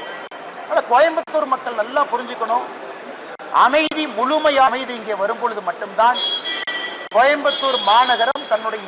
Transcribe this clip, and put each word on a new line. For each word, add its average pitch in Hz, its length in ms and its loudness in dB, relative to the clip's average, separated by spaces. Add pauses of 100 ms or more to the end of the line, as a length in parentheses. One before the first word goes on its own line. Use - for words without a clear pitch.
(640)
அதனால 311 200 0 (100)
கோயம்புத்தூர் 311 600 4
மக்கள் 247 300 -4
நல்லா 269 300 2
புரிஞ்சுக்கணும். 240 540 -2 (1000)
அமைதி, 302 420 2 (120)
முழுமையான 269 520 4
அமைதி 247 300 -6
இங்கே 208 220 -4
வரும் 226 200 -2
பொழுது 220 260 -2
மட்டும்தான் 220 500 2 (960)
கோயம்புத்தூர் 277 640 2 (120)
மாநகரம் 247 640 4
தன்னுடைய 220 340 -2